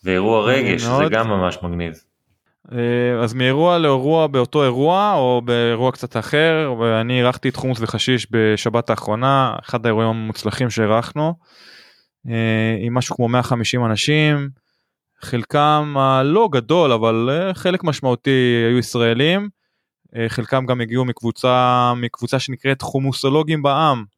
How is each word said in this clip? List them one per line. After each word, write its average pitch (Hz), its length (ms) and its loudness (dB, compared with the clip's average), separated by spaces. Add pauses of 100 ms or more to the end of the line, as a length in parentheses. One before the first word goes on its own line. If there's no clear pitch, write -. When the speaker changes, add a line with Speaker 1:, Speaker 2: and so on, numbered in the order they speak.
Speaker 1:
ואירוע 101 420 2
Speaker 2:
מעניין 127 200 2
Speaker 1:
רגש, 90 160 -2
שזה 117 80 -2
Speaker 2:
מאוד. 143 220 0
Speaker 1:
גם 113 160 0
ממש 92 340 -2
מגניב. 85 300 -6 (800)
Speaker 2:
אה, 120 500 0
אז 117 120 -2
מאירוע 139 440 2
לאירוע 151 480 2
באותו 139 380 0
אירוע, 160 500 2
או 123 300 2
באירוע 120 480 0
קצת - 240 -10
אחר, 151 640 0
ואני 117 420 0
אירחתי 123 280 0
את 123 80 -4
חומוס 131 240 -2
וחשיש 113 500 -2
בשבת 110 600 0
האחרונה, 123 720 0
אחד 117 220 -4
האירועים 113 220 2
המוצלחים 110 600 -4
שאירחנו, 117 640 0 (920)
אה, 113 520 0
עם 117 140 -4
משהו 127 220 -2
כמו 120 120 0
מאה 123 140 2
חמישים 120 420 -2
אנשים, 147 640 0 (720)
חלקם 147 800 0
הלא 135 540 2
גדול, 139 400 2
אבל, 113 400 2
אה, 185 220 -2
חלק 185 300 -2
משמעותי 127 840 2
היו 123 100 4
ישראלים, 123 680 0 (680)
אה, 113 120 -4
חלקם 123 380 -2
גם 123 140 0
הגיעו 120 240 -2
מקבוצה, 123 920 0
מקבוצה 120 420 -4
שנקראת 135 440 -4
חומוסולוגים 139 800 -2
בעם 139 420 2 (140)